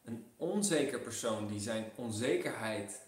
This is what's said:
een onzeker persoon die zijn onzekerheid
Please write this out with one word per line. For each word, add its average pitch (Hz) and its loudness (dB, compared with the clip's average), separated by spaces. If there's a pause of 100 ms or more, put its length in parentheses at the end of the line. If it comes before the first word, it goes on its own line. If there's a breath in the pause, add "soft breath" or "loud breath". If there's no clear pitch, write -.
een 113 -8 (100)
onzeker 151 4
persoon 110 -2
die 104 -2
zijn 110 -2
onzekerheid 113 0